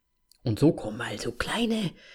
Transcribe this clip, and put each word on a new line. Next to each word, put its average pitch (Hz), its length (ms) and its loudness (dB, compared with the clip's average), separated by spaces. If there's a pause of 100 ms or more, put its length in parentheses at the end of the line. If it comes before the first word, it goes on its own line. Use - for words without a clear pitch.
(420)
Und 110 160 0
so 160 140 6
kommen - 340 -6
halt - 140 -6
so - 120 -4
kleine, 220 580 0 (240)